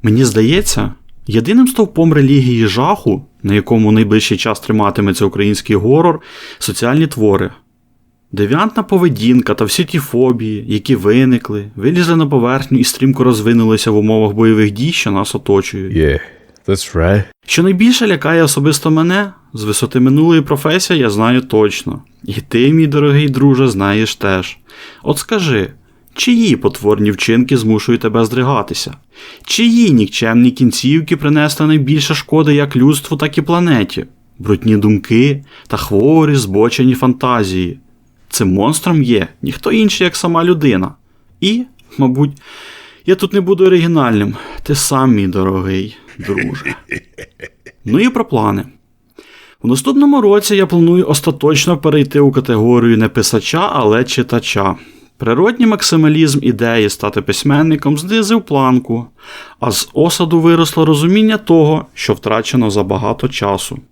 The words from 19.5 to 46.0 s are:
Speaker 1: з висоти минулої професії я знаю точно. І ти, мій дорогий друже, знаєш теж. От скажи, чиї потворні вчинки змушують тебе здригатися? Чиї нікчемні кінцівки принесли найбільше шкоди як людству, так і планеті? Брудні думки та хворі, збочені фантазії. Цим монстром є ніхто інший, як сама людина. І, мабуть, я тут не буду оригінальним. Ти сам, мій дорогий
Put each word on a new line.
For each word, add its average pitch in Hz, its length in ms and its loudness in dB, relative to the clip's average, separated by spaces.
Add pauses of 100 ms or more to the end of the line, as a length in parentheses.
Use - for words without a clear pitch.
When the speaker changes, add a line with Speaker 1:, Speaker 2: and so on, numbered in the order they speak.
Speaker 1:
з 107 100 -10
висоти 113 360 -2
минулої 156 400 4
професії 156 580 -2
я 120 120 2
знаю 113 300 0
точно. 107 640 -2 (220)
І 98 80 -10
ти, 123 400 0
мій 160 140 2
дорогий 147 420 2
друже, 135 400 2
знаєш 101 460 -2
теж. 95 440 -4 (440)
От 143 160 -2
скажи, 156 520 -2 (440)
чиї 233 420 0
потворні 104 540 0
вчинки 120 460 0
змушують 110 440 0
тебе 113 240 0
здригатися? 123 720 -4 (500)
Чиї 233 460 2
нікчемні 120 600 2
кінцівки 143 680 0
принесли 151 500 0
найбільше 151 480 0
шкоди 151 400 0
як 143 220 0
людству, 147 400 0
так 151 220 -4
і 151 40 -2
планеті? 165 600 0 (340)
Брудні 104 380 0
думки 113 680 0 (220)
та 107 100 -8
хворі, 147 580 2
збочені 117 600 2
фантазії. 117 840 -2 (500)
Цим 95 240 -2
монстром 147 500 0
є 113 260 0 (140)
ніхто - 300 -4
інший, 214 320 0
як 175 120 -2
сама 170 280 -2
людина. 143 500 0 (460)
І, 226 240 -2 (340)
мабуть, 139 440 0 (640)
я 185 80 2
тут 190 180 -4
не 202 80 2
буду 185 260 2
оригінальним. 143 680 2 (280)
Ти 143 120 -2
сам, 131 400 0
мій 98 120 0
дорогий 95 720 -4 (220)